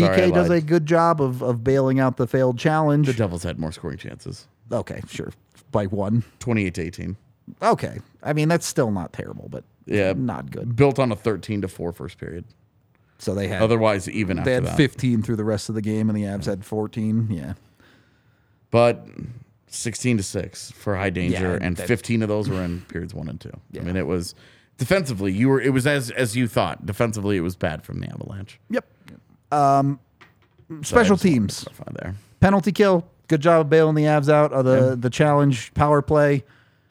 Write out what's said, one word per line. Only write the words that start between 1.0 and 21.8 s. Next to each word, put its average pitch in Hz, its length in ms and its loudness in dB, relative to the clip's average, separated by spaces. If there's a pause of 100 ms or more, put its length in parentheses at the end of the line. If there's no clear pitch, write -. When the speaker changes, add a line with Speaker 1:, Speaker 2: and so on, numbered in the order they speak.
Speaker 1:
of, 127 200 -2
of 120 220 -2
bailing 131 360 2
out 131 180 2
the 123 100 0
failed 131 320 2
challenge. 151 480 2
Speaker 2:
The 131 60 0
Devils 92 300 -2
had 87 160 -6
more 80 120 -6
scoring 73 260 -10
chances. - 500 -16 (240)
Speaker 1:
Okay, 113 380 -6
sure. - 220 -10 (400)
By 104 160 0
one. 101 360 -2 (160)
Speaker 2:
Twenty-eight 104 360 -2
to 92 60 -6
eighteen. 87 360 -8 (440)
Speaker 1:
Okay. 190 380 -2 (220)
I 139 120 -6
mean, 151 140 0
that's 170 180 2
still 123 260 -2
not 87 200 -6
terrible, 50 380 -12
but - 140 -12 (220)
Speaker 2:
Yeah. 95 300 0
Speaker 1:
not 85 360 -6
good. 117 240 -8
Speaker 2:
Built 139 240 4
on 123 120 0
a 104 40 -2
thirteen 104 460 -4
to 92 60 -4
four 85 260 -8
first - 260 -14
period. - 260 -12 (720)
Speaker 1:
So - 160 -6
they 98 140 -4
had 92 140 -2
Speaker 2:
Otherwise, 110 480 2
even 95 280 -4
Speaker 1:
they 80 40 -4
Speaker 2:
after 127 120 0
Speaker 1:
had 127 120 0
Speaker 2:
that. 85 120 -2
Speaker 1:
fifteen 127 460 2
through 113 140 -4
the 107 80 -4
rest 107 240 -2
of 110 60 -6
the 110 60 -4
game, 110 280 -2
and 107 80 -2
the 104 60 -2
Avs 101 220 -6
had 101 200 -6
fourteen. 110 640 -2
Yeah. 80 220 -6 (1160)
Speaker 2:
But 117 380 2 (600)
sixteen 120 500 -4
to 98 60 -2
six - 480 -8
for - 240 -6
high 98 140 -2
danger, 90 500 -2
Speaker 1:
Yeah, - 60 -6
Speaker 2:
and 87 120 -2
Speaker 1:
that 92 100 -8